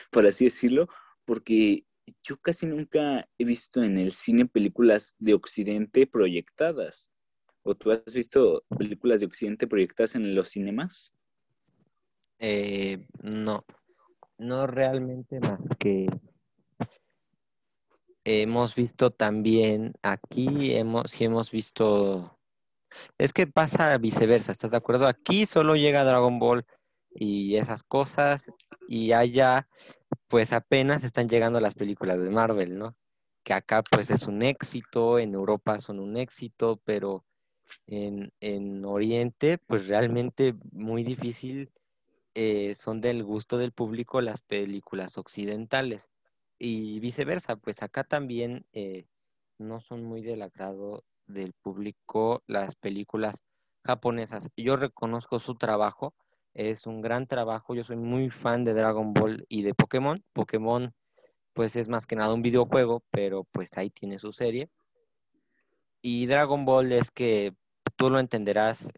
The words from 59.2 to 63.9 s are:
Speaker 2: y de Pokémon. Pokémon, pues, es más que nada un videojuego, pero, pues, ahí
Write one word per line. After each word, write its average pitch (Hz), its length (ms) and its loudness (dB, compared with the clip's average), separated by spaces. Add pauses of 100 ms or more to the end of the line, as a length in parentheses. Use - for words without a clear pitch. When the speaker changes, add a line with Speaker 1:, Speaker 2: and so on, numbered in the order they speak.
Speaker 2:
y 107 140 -4
de 101 120 0
Pokémon. 143 580 -4
Pokémon, 120 640 -4 (600)
pues, 113 220 -4
es 113 120 -4
más 117 180 -4
que 113 100 -6
nada 110 180 0
un 117 80 -2
videojuego, 120 680 2
pero, 98 420 -4
pues, 92 260 -8
ahí 98 120 -4